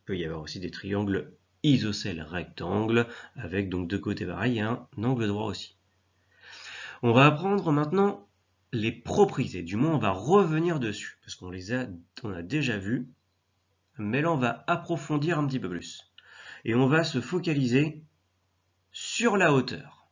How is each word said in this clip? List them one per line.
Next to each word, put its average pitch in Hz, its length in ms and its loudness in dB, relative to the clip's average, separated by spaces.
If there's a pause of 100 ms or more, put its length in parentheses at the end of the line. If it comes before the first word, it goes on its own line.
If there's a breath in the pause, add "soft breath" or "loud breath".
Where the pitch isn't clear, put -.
Il - 40 -20
peut 98 120 -4
y 85 80 -4
avoir 80 160 -6
aussi 78 180 -10
des 85 120 -8
triangles 98 600 -2 (300)
isocèles 104 580 2
rectangles 95 880 0 (280 loud breath)
avec 98 340 -4
donc 90 180 -4
deux 98 120 -2
côtés 101 280 -4
pareils 107 320 -2
et - 20 -2
un 113 260 -4 (140)
angle 120 240 0
droit 104 220 -2
aussi. - 300 -10 (1200 loud breath)
On 120 100 4
va 131 140 10
apprendre 175 460 2
maintenant 170 500 2 (500)
les 110 200 -2
propriétés, 120 720 0
du 90 140 -4
moins 156 180 2
on 123 40 2
va 107 120 2
revenir 156 680 2
dessus, - 400 -6
parce - 140 -16
qu'on 92 140 -14
les 92 220 -10
a, 127 160 -4 (360)
on 101 100 -8
a 85 80 -8
déjà 120 360 -2
vues, 98 300 -4 (920)
mais 110 240 0
là 170 120 2
on 147 40 0
va 123 300 -2
approfondir 160 720 0
un 143 80 2
petit 127 140 -2
peu 92 80 -6
plus. - 420 -10 (540 loud breath)
Et 113 100 0
on 131 100 6
va 156 200 4
se 127 160 -2
focaliser 151 840 2 (880)
sur - 460 0
la 165 160 6
hauteur. - 580 -2